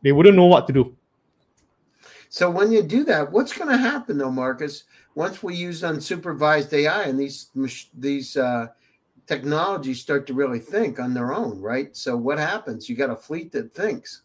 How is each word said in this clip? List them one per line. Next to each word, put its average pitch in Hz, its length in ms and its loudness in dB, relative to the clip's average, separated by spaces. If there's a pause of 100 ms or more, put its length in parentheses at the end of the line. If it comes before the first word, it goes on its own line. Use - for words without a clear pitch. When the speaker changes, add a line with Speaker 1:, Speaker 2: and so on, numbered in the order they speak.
Speaker 1:
They 139 120 4
wouldn't 185 240 10
know 180 80 10
what 175 220 8
to 143 60 -2
do. 131 220 2 (1400)
Speaker 2:
So 180 200 2
when 196 200 2
you 220 120 4
do 202 220 2
that, 151 260 0
what's 214 260 0
gonna 285 200 0
happen 254 420 -2
though, 135 120 -2
Marcus, 131 520 -4 (320)
once 185 260 -6
we 175 140 -6
use 175 260 -8
unsupervised 151 920 -2
A 147 120 4
I 190 200 0
and 135 140 -2
these 139 360 -8
mach-, 135 420 -8
these, 139 400 -6
uh, 120 300 -2 (580)
technologies 147 760 -4
start 139 280 -4
to 127 80 -6
really 127 240 -2
think 185 400 -4
on 127 160 -4
their 123 180 -4
own, 123 260 -6
right? 123 380 -6
So 127 180 -4
what 123 220 -2
happens? 151 500 -6
You 120 80 -6
got 127 140 -2
a 113 60 -6
fleet 160 380 -12
that 117 200 -8
thinks - 520 -8